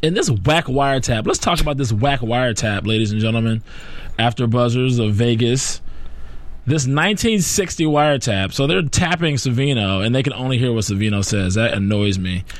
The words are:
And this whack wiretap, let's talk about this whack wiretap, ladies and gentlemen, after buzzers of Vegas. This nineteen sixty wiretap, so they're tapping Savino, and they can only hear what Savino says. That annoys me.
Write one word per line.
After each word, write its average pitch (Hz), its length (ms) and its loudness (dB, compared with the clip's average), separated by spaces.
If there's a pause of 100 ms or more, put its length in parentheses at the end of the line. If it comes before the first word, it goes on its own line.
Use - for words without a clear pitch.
And 170 120 2
this 247 140 0
whack 143 360 2
wiretap, 135 600 0
let's - 140 0
talk 170 200 0
about 151 180 0
this 120 140 0
whack 131 280 0
wiretap, 110 680 0
ladies 110 240 0
and 107 100 0
gentlemen, 113 440 0 (560)
after 120 260 0
buzzers 120 540 2
of 107 140 2
Vegas. 120 680 0 (840)
This 139 220 0
nineteen 196 540 2
sixty 170 460 0
wiretap, 139 680 2
so 139 140 0
they're 180 160 2
tapping 165 540 0
Savino, 117 680 0
and 117 100 2
they 131 80 2
can 139 120 -2
only 127 240 -2
hear 123 120 2
what 113 140 0
Savino 101 400 0
says. 95 300 0
That 110 180 2
annoys 101 460 2
me. 92 260 -4 (160)